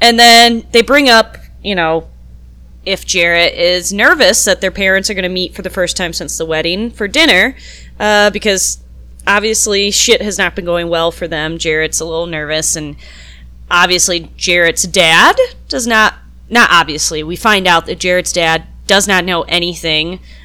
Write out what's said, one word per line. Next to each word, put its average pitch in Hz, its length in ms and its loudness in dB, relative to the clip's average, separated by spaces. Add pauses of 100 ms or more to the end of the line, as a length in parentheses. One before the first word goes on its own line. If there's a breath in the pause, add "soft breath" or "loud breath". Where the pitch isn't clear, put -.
And 233 180 4
then 233 520 6
they 233 100 4
bring 277 280 2
up, 226 280 2 (260)
you 202 120 -6
know, 165 320 -2 (760)
if 190 200 -6
Jarrett 170 480 0
is 175 380 0
nervous 226 540 2
that 190 160 0
their 190 100 -2
parents 190 380 0
are 214 40 -6
gonna 185 160 -4
meet 185 240 -6
for - 80 -14
the 185 80 -8
first 180 280 -4
time 170 160 -6
since - 240 -10
the 165 80 -6
wedding 170 460 -4
for 208 160 -6
dinner, 247 480 2 (440 loud breath)
uh, 208 300 2
because 202 500 -4 (480)
obviously 202 640 0
shit - 300 2
has 202 160 -6
not 180 180 -2
been 190 100 -8
going 175 240 -4
well 165 220 0
for 170 160 -8
them. 160 300 -6
Jarrett's 156 420 -2
a 160 60 -8
little 165 200 -6
nervous, 156 500 -6
and 151 200 -10 (760 loud breath)
obviously 175 680 0
Jarrett's 175 460 0
dad 180 540 4 (300)
does 247 200 -6
not, 220 280 2 (340)
not 233 220 2
obviously, 156 520 -2
we 170 120 -8
find 196 320 0
out 170 180 2
that - 140 -8
Jarrett's 180 340 -2
dad 165 320 0 (220)
does 196 200 2
not 185 180 2
know 175 180 -2
anything 170 760 -4 (260 soft breath)